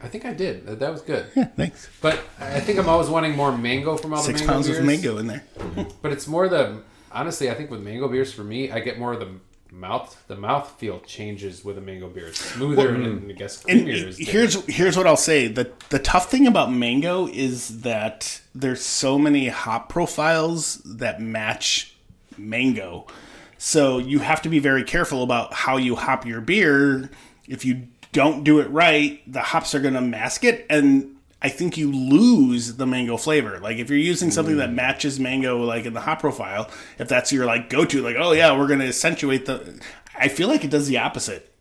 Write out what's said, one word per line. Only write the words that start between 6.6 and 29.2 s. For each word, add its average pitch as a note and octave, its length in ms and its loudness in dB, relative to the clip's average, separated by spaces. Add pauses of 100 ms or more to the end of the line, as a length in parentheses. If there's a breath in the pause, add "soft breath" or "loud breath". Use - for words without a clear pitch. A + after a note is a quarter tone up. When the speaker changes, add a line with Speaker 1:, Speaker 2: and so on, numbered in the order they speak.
Speaker 1:
honestly, C#3+ 360 -4
I A#2 60 -2
think D3 160 -10
with A2 120 -10
mango A#2+ 260 -8
beers C3 240 -2
for G#2+ 100 -14
me, A#2 300 -8
I A#2 80 -4
get A#2 180 -8
more A#2+ 140 -4
of A2 80 -6
the G2 80 -10 (420)
mouth, F2+ 460 -10 (100)
the - 80 -12
mouth A2+ 420 -4
feel G2+ 300 -8
changes G2 580 -12
with G2 140 -10
a - 20 -14
mango F#2 280 -14
beer. F2 180 -14
It's - 180 -12
smoother C3+ 420 0
Speaker 2:
Well, A#2+ 100 2
Speaker 1:
and, B2 100 -2
and G2+ 240 -6
I F#2+ 40 -12
guess - 340 -14
Speaker 2:
and A3+ 140 8
Speaker 1:
creamier G#2+ 260 -4
is F2+ 100 -14
Speaker 2:
here's, F#3+ 380 2
Speaker 1:
different. - 200 -6
Speaker 2:
here's F3 200 4
what F#3 100 4
I'll D#3 100 8
say. C#3+ 300 4
The, A#2+ 240 -2 (200)
the C#3 100 0
tough - 280 2
thing C4 200 4
about D3+ 240 2
mango C#3+ 560 0
is B2 540 -6
that A2 580 -6 (160)
there's C3 260 -4
so C#3 380 0
many C#3+ 300 4
hop A#2 380 -6
profiles D#3+ 960 -2
that A2 360 -6
match A2 720 -4 (420)
mango. G#2+ 680 -2 (500 loud breath)
So C3+ 420 2
you C3+ 200 0
have D#3 240 0
to E3 60 -4
be D#3+ 100 2
very C3+ 240 2
careful D3+ 400 -2
about A#2+ 320 -2
how C3+ 220 0
you B2+ 180 2
hop C3 320 -2
your A2+ 140 -6
beer. C#3 680 4 (380 loud breath)
If C3 180 -10
you B2+ 180 0 (300)
don't D3 320 2
do D3+ 160 8
it - 100 0
right, D3+ 560 4